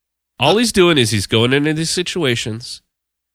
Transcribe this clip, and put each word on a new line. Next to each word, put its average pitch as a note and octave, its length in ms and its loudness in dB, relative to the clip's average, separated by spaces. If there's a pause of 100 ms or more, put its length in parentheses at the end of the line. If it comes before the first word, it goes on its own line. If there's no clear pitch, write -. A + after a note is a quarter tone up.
(380)
All D3+ 180 4
he's A3+ 160 0
doing F3 260 4
is A2+ 120 2
he's G#2 160 -2
going A#2 260 2
into D3 220 0
these D#3+ 160 -4
situations B2+ 880 -6 (540)